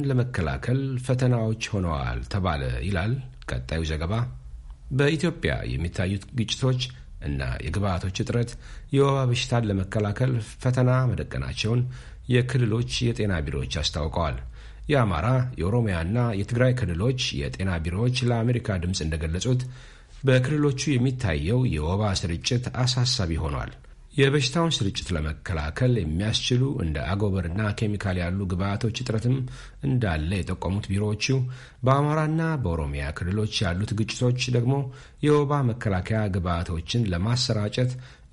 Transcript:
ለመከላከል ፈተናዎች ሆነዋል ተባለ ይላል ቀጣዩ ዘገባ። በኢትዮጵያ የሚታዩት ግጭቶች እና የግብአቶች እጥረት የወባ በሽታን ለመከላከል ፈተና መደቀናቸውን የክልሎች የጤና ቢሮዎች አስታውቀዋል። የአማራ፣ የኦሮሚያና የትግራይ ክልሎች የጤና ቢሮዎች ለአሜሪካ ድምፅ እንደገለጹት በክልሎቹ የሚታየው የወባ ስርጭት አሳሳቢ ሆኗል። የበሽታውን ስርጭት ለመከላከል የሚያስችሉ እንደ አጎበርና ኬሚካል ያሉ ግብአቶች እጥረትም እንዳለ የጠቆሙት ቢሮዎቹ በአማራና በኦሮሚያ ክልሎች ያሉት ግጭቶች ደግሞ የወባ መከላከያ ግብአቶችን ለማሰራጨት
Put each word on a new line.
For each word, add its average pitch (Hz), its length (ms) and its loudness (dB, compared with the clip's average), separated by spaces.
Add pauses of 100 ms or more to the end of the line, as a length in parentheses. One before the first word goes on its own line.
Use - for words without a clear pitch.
ለመከላከል 123 720 0 (220)
ፈተናዎች 123 640 2
ሆነዋል 69 600 0
ተባለ 85 360 0 (180)
ይላል 98 320 0 (340)
ቀጣዩ 64 380 -2
ዘገባ። 78 280 -2 (760)
በኢትዮጵያ 143 640 2 (140)
የሚታዩት 87 560 -2 (100)
ግጭቶች 127 480 0 (400)
እና 71 200 -2 (200)
የግብአቶች 92 580 -2
እጥረት 117 340 0 (380)
የወባ 139 340 4
በሽታን 120 420 2
ለመከላከል 101 640 0 (260)
ፈተና 127 340 4 (160)
መደቀናቸውን 104 760 0 (460)
የክልሎች 123 720 2
የጤና 110 400 0
ቢሮዎች 71 360 -4
አስታውቀዋል። 78 600 -2 (500)
የአማራ፣ 107 400 2 (280)
የኦሮሚያና 98 640 0 (180)
የትግራይ 120 380 2
ክልሎች 113 480 0 (160)
የጤና 80 420 -2
ቢሮዎች 104 440 0
ለአሜሪካ 117 540 0
ድምፅ 87 240 -2
እንደገለጹት 82 600 0 (640)
በክልሎቹ 135 640 4
የሚታየው 120 800 2
የወባ 87 380 0 (120)
ስርጭት 92 500 -2 (120)
አሳሳቢ 123 580 2
ሆኗል። 71 360 -2 (420)
የበሽታውን 147 600 4
ስርጭት - 360 -2
ለመከላከል 78 840 0
የሚያስችሉ 107 720 2 (140)
እንደ 78 260 0
አጎበርና 95 580 0 (120)
ኬሚካል 101 440 -2
ያሉ 87 280 0
ግብአቶች 98 520 -2
እጥረትም 123 380 0 (480)
እንዳለ 98 480 0
የጠቆሙት 95 560 -2
ቢሮዎቹ 104 400 0 (560)
በአማራና 151 580 2 (160)
በኦሮሚያ 76 540 -2
ክልሎች 104 460 -2
ያሉት 95 360 0
ግጭቶች 123 480 0 (120)
ደግሞ 123 220 2 (480)
የወባ 147 400 4
መከላከያ 110 640 0
ግብአቶችን 90 840 0
ለማሰራጨት 110 840 0 (400)